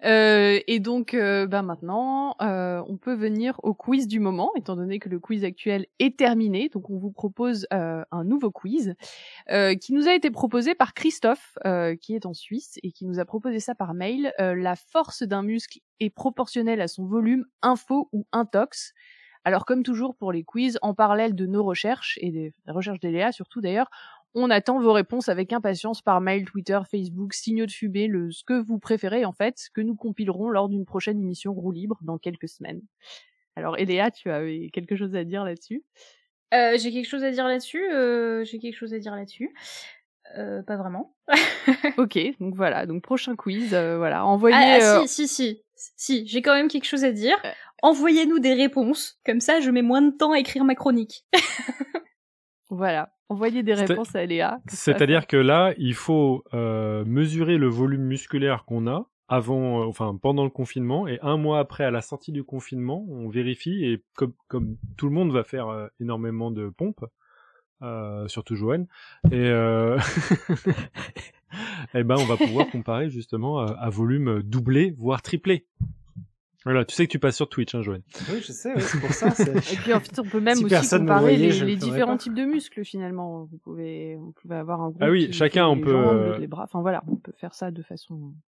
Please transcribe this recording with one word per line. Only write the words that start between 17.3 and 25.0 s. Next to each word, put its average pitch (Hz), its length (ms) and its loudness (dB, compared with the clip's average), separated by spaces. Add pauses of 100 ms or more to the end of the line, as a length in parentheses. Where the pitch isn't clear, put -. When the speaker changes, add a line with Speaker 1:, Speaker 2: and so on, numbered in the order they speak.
Speaker 1:
info 254 500 0
ou 208 200 -4
intox. 226 600 -2 (520)
Alors, 185 200 2
comme 254 200 0
toujours 247 320 -4
pour 190 160 -4
les 170 120 -4
quiz, 240 380 -2
en 208 100 0
parallèle 214 420 2
de 185 120 -2
nos 202 180 0
recherches 202 560 -4
et 175 120 -4
des, 160 200 -8 (140)
des 170 60 -12
recherches 185 280 -4
d'Eléa 175 320 0
surtout - 300 -12
d'ailleurs, 202 260 0 (500)
on 247 120 2
attend 233 300 2
vos 226 120 6
réponses 214 380 0